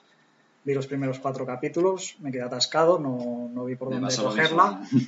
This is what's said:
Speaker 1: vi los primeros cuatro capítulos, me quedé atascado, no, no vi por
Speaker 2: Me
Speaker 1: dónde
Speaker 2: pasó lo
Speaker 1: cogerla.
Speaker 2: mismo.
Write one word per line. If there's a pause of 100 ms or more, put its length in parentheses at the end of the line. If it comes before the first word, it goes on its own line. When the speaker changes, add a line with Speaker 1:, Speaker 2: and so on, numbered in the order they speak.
(640)
Speaker 1:
vi
los
primeros
cuatro
capítulos,
me
quedé
atascado,
no,
no
vi
por
Speaker 2:
Me
Speaker 1:
dónde
Speaker 2:
pasó
lo
Speaker 1:
cogerla. (140)
Speaker 2:
mismo.